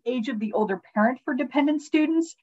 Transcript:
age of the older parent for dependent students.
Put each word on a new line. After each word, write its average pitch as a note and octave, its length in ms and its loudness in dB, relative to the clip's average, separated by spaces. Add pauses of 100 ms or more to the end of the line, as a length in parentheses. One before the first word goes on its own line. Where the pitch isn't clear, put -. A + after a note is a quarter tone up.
age A#3+ 240 -4
of A#3 100 -4
the G#3+ 140 -4
older G3 280 0 (120)
parent A#3 300 2
for D4+ 100 -4
dependent C#4+ 480 0
students. D#4+ 600 0